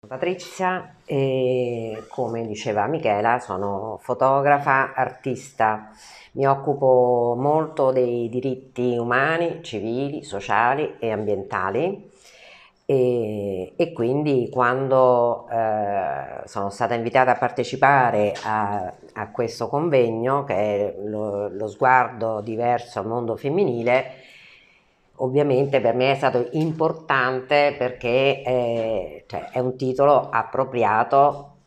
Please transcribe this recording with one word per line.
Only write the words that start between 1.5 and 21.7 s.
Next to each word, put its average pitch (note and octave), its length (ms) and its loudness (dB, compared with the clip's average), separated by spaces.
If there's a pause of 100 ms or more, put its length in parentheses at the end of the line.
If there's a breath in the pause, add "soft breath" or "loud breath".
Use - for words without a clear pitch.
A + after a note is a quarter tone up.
come A#2 380 -6
diceva G#2+ 400 -2
Michela, A#2 520 2
sono G2+ 640 -6
fotografa, C3+ 920 2
artista. A2+ 960 -2 (420 loud breath)
Mi C3+ 140 0
occupo B2+ 920 2
molto D3 540 0
dei A#2+ 360 0
diritti B2 680 -4
umani, D#3+ 680 -2
civili, B2 600 -6
sociali A#2 760 -2
e A#2 120 -4
ambientali. G#2 1000 -4 (760 loud breath)
E, G#2+ 920 0
e E3 180 -2
quindi C3 580 0
quando, B2+ 1000 2
eh, G2+ 960 -2
sono G2 260 -6
stata A#2+ 240 -2
invitata A#2+ 380 2
a A#2+ 40 2
partecipare B2 960 2 (120)
a, G#2 480 -4 (220)
a G#2+ 160 -8
questo A2+ 380 -4
convegno, C3+ 760 2
che B2+ 100 -4
è G#2 400 0 (100)
lo, G#2 440 -4
lo G2+ 200 -6
sguardo A#2 720 2